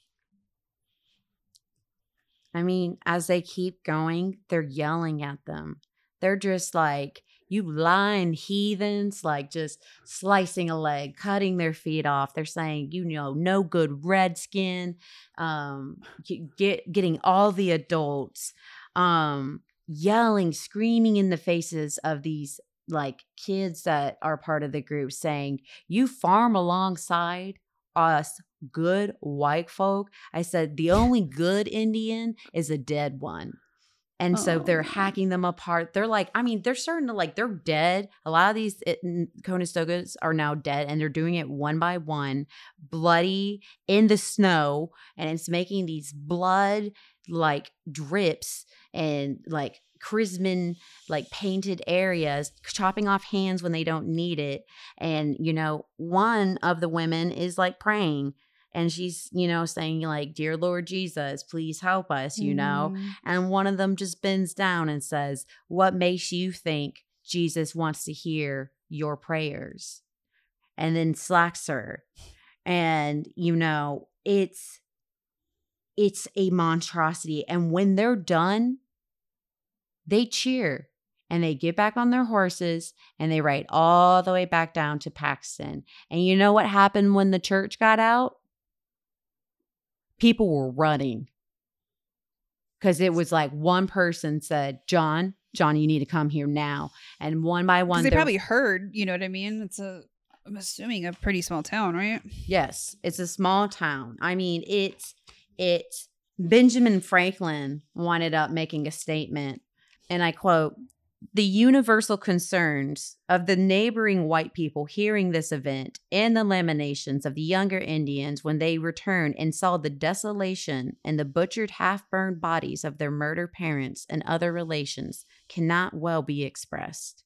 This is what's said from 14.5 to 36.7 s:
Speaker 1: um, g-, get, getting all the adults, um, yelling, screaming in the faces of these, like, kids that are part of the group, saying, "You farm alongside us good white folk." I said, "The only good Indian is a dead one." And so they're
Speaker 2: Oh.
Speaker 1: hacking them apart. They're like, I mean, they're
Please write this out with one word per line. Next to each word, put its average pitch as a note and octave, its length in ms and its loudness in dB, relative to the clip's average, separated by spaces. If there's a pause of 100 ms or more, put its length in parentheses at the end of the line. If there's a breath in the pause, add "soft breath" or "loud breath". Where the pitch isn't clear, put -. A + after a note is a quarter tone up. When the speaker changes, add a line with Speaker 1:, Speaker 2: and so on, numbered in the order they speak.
Speaker 1:
um, C#3+ 640 -6 (220 loud breath)
g-, - 240 -10 (100)
get, F#3+ 340 0
getting F3 320 2
all G3 300 6
the F#3 180 2
adults, D3 840 -2 (440 loud breath)
um, D#3 640 2 (260)
yelling, G3 640 4
screaming A3+ 640 2
in G3 140 4
the E3+ 80 2
faces D#3+ 640 -2
of D3+ 220 -4
these, D3+ 380 -6 (300)
like, C#3+ 340 -6 (140)
kids F#3+ 460 -4
that C#3+ 380 0
are D#3 160 -2
part D3+ 240 -2
of C#3 120 -4
the D3 80 -4
group, C#3+ 320 -6
saying, C#3+ 480 -4 (260 loud breath)
"You G#3+ 200 2
farm A3 480 4
alongside F3+ 1000 0 (380)
us D#3+ 440 2 (320)
good F#3+ 500 0
white D3 500 0
folk." G3 400 0 (220 loud breath)
I E3+ 100 -2
said, D#3+ 340 -2
"The E3 140 2
only A#3 300 6
good F3 460 0
Indian A3 680 -2 (180 loud breath)
is D#3 160 -2
a D#3 80 0
dead C#3+ 440 -4
one." E2 320 -10 (680)
And F3 180 2
so E3 220 0
they're D#3+ 220 2
Speaker 2:
Oh. - 20 -6
Speaker 1:
hacking G3 460 -2
them F3+ 140 0
apart. E3+ 500 -2
They're G3+ 120 2
like, G#3 300 0
I A#3 80 2
mean, A3+ 180 -2
they're B3 140 0